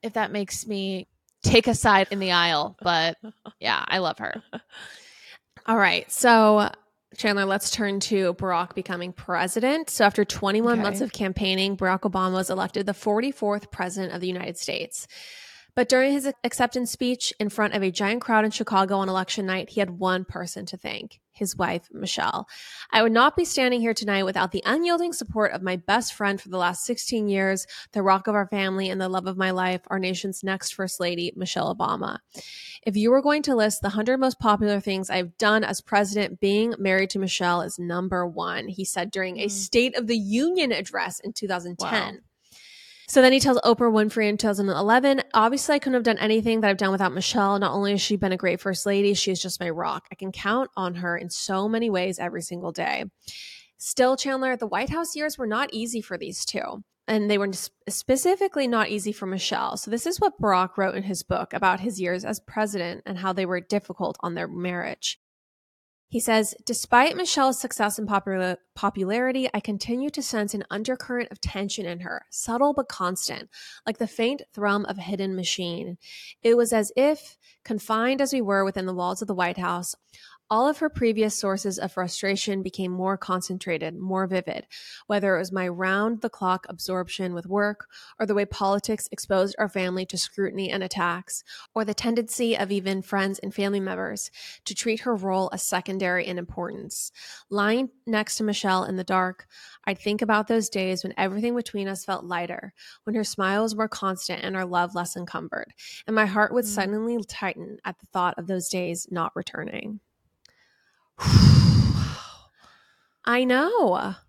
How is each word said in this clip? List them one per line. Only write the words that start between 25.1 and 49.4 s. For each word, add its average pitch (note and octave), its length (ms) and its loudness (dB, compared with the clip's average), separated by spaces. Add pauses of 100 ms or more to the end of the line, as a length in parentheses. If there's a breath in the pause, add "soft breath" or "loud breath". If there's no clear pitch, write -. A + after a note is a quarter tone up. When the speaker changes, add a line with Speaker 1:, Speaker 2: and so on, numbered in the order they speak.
Speaker 2:
support A3 380 0
of F#3 120 -6
my F#3 120 -2
best G3+ 400 0
friend G3 260 -2
for - 80 -20
the F#3 100 -4
last F3 260 0
sixteen A#3 420 -2
years, F#3+ 400 2 (240 loud breath)
the G3+ 140 -2
rock F#3+ 240 4
of G#3 80 0
our G3+ 100 2
family F#3+ 420 -2
and F#3+ 120 -2
the F#3 80 0
love F#3 180 -2
of F#3+ 100 -4
my F#3 140 2
life, F#3 380 0
our F#3+ 100 -2
nation's F#3 460 -4
next F#3+ 300 -4
First F#3+ 260 -6
Lady, F3 340 -2
Michelle - 400 -2
Obama. - 440 -4 (680 loud breath)
If G3+ 100 0
you G#3+ 140 4
were C4 120 6
going D4 200 2
to C#4 140 2
list G#3+ 260 2
the G3+ 60 0
hundred G#3+ 320 2
most C4 180 2
popular G#3 400 4
things F#3+ 320 -2
I've F3+ 280 -2
done G#3+ 260 4
as - 160 -2
president, G3+ 580 0
being G#3 400 2
married F#3+ 320 2
to - 80 -2
Michelle F3 440 0
is - 180 -8
number F3+ 440 -2
one," E3+ 440 -6
he F#3+ 160 -6
said F#3 260 -4
during F#3 300 -4
a G3+ 60 -2
Speaker 1:
Mm. G3+ 40 -2
Speaker 2:
State A#3 460 2
of A#3 100 -2
the A#3 100 0
Union C4 540 2
address F3+ 480 -2
in G#3+ 140 -10
two - 160 -6
thousand F3 320 -6
ten. F#3+ 340 -2
Speaker 1:
Wow. - 60 -20 (840 loud breath)
Speaker 2:
So - 140 6
then B3+ 140 10
he C4+ 40 6
tells C4 220 4
Oprah A#3 320 6
Winfrey G#3+ 380 4
in G#3 80 0
two A#3 80 0
thousand G3 240 2
eleven, B3 520 4 (120)
"Obviously, B3 400 4
I C#4+ 40 4
couldn't C4+ 160 0
have A#3+ 100 2
done A3+ 140 4
anything A3 440 2
that G3+ 80 6
I've F#3+ 80 2
done G3 120 2
without F#3+ 220 2
Michelle. G3 460 2
Not F#3+ 140 2
only G3+ 180 0
has G3+ 100 0
she G#3 160 0
been F#3+ 160 0
a F#3 60 0
great F3+ 220 0
first F#3+ 260 -4
lady, G3+ 260 4
she G3 180 0
is F3+ 120 -2